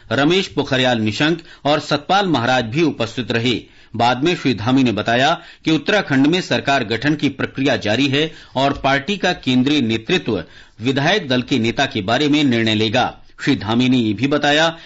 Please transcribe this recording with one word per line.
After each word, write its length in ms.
रमेश 360
पोखरियाल 520
निशंक 420
और 140
सतपाल 480
महाराज 380
भी 180
उपस्थित 480
रहे। 300
बाद 280
में 120
श्री 180
धामी 300
ने 80
बताया 500
कि 60
उत्तराखंड 560
में 140
सरकार 420
गठन 320
की 140
प्रक्रिया 480
जारी 300
है 240
और 180
पार्टी 340
का 160
केंद्रीय 480
नेतृत्व 640
विधायक 460
दल 140
के 180
नेता 260
के 160
बारे 260
में 160
निर्णय 320
लेगा। 420
श्री 120
धामी 340
ने 80
ये 160
भी 140
बताया 580